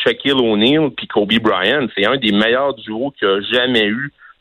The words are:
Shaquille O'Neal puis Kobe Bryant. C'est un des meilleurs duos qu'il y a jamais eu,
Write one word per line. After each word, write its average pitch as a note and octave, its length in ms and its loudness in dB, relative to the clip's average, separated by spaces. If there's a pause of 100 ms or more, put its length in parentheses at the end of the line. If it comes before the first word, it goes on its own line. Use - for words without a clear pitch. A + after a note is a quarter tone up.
Shaquille B2 300 0
O'Neal B2+ 560 2
puis A2 180 -10
Kobe G#2 320 0
Bryant. G#2+ 560 0
C'est G2 100 0
un C3 120 0
des A2 160 0
meilleurs A#2+ 400 2
duos B2 380 -8
qu'il - 160 -2
y G2 40 4
a G2+ 100 0
jamais A#2 440 0
eu, B2 260 -4 (300)